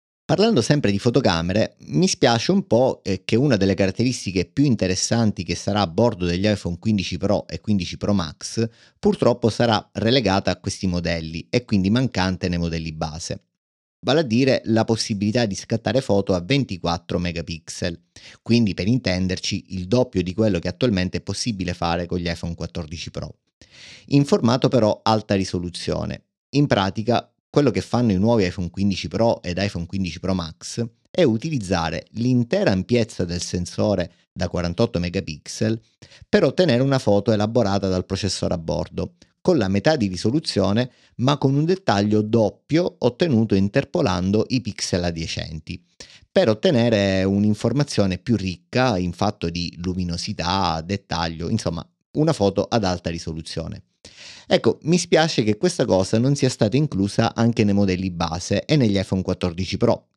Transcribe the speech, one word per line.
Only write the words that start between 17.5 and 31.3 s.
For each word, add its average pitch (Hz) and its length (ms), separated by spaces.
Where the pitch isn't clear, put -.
quindi 113 320
per 95 140
intenderci 92 800
il 90 100
doppio 113 380
di 90 100
quello 104 240
che 82 80
attualmente 92 520
è - 20
possibile 98 520
fare 87 340
con 90 120
gli 87 100
iPhone 85 280
quattordici 82 560
Pro. 76 240
In 143 180
formato 139 420
però 107 380
alta 107 320
risoluzione. 87 880
In 143 100
pratica 104 640
quello 143 140
che 95 100
fanno 117 320
i 92 60
nuovi 110 260
iPhone 87 240
quindici 95 400
Pro 113 320
ed 87 160
iPhone 92 300
quindici 90 340
Pro 92 140
Max 90 520
è - 120
utilizzare 104 880